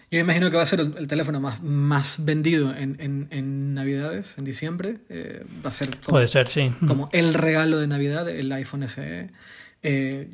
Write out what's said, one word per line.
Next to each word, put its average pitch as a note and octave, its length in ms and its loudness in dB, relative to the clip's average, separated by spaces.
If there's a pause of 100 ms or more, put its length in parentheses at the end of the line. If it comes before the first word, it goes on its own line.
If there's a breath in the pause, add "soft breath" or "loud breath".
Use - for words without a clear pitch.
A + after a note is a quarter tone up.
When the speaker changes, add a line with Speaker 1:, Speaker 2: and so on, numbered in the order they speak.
(100)
Speaker 1:
Yo E3+ 100 2
imagino F3 300 4
que D#3 60 2
va E3+ 60 6
a D#3 40 2
ser E3+ 140 2
el, D3+ 160 0
el D3+ 100 -6
teléfono D3 340 -2
más, C3+ 220 -4
más C#3+ 600 2
vendido D3+ 500 2
en, C#3 260 -4
en, C#3 300 -4
en C#3 440 -4
Navidades, C#3 640 -4
en C#3 60 -8
diciembre. F3 540 -6 (120)
Eh, - 340 -12 (200)
va - 40 -6
a - 40 -4
ser - 180 -2
como, - 240 -4
Speaker 2:
Puede B2 140 6
ser, B2+ 200 4
sí. C3+ 240 2 (140)
Speaker 1:
como C#3 260 2
el E3 220 4
regalo D#3 440 4
de D3+ 100 0
Navidad, C#3+ 400 0
el D3 240 -4
iPhone C#3 320 -6
S B2+ 180 -8
E. A2+ 280 -10 (520 loud breath)
Eh, C3+ 520 -2